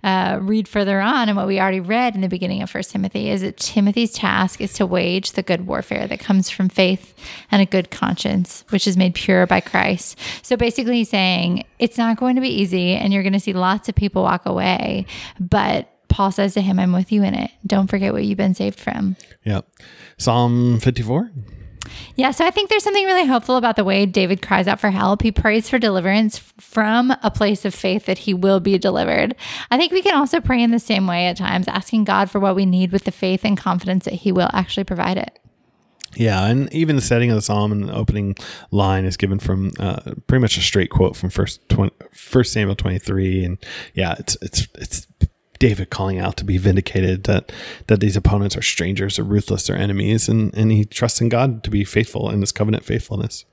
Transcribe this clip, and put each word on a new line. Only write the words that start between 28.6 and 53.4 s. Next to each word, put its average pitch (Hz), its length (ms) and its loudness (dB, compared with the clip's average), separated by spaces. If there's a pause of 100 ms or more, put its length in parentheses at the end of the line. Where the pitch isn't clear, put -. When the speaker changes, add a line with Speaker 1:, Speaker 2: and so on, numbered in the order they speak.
Speaker 1:
delivered. 185 560 0 (340)
I 247 80 2
think 339 140 2
we 370 100 2
can 381 140 2
also 285 240 2
pray 247 240 2
in 233 80 4
the 240 80 2
same 196 260 0
way 175 220 0
at 180 100 -2
times, 185 300 -2
asking 214 380 0
God 190 260 2
for 208 80 -2
what 196 160 2
we 196 100 2
need 185 260 2
with 196 120 0
the 196 80 -2
faith 185 340 -2
and 202 100 2
confidence 185 500 -2
that 190 100 -6
he 190 160 -2
will 180 200 2
actually 190 340 -2
provide 180 320 -2
it. - 200 -8 (800)
Speaker 2:
Yeah, 101 320 2
and 127 260 0
even 156 220 2
the 127 80 0
setting 120 260 2
of 113 60 4
the 104 80 0
psalm 104 280 0
and 101 180 -2
the 98 40 -8
opening 104 420 0 (360)
line 95 340 2
is 92 120 -2
given 98 200 0
from, 95 420 -2
uh, 95 200 -4 (260)
pretty 127 160 4
much 110 160 2
a 92 40 -2
straight 92 280 2
quote - 260 2
from 92 140 -4
First - 400 -4
twen-, - 220 2 (200)
First - 400 0
Samuel 101 240 0
twenty-three, 95 680 -2
and 90 140 -4 (360)
yeah, 90 240 0
it's, - 240 -4
it's, - 340 -4
it's - 320 -6 (500)
David 101 320 2
calling 95 300 -4
out 92 180 -4
to - 60 -8
be 98 140 0
vindicated, 95 680 2
that, - 260 0 (380)
that 104 140 4
these 104 160 2
opponents 101 400 2
are - 40 -6
strangers, 98 540 -2
they're 107 100 -2
ruthless, 101 420 0
they're 95 100 -2
enemies, 104 500 0
and, 110 260 2
and 110 160 2
he 104 140 4
trusts - 380 -2
in 117 80 2
God 120 340 0
to - 60 -4
be 101 160 0
faithful 107 440 -2
in 104 120 0
his 98 100 -2
covenant 107 320 -2
faithfulness. - 680 -6